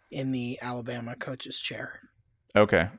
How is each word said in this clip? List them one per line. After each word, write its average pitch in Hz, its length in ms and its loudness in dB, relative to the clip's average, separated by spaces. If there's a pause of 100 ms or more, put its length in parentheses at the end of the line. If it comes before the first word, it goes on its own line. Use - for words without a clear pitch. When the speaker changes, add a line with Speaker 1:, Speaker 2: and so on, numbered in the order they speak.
(100)
Speaker 1:
in 135 220 -2
the 123 280 -2
Alabama 120 560 -6
coach's - 420 -6
chair? - 420 -6 (540)
Speaker 2:
Okay. 101 340 6 (100)